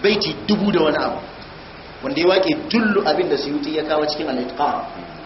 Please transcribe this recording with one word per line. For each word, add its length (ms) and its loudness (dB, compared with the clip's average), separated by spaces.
Baiti 320 2
dubu 240 2
da 120 4
wani 140 4
abu. 220 -2
Wanda 180 -2
ya 60 6
waƙe 420 2
dullu 360 4
abin 240 2
da 80 2
Suyuti 380 -2
ya 80 0
kawo 240 2
cikin 220 -4
Al-Itqan. 560 -2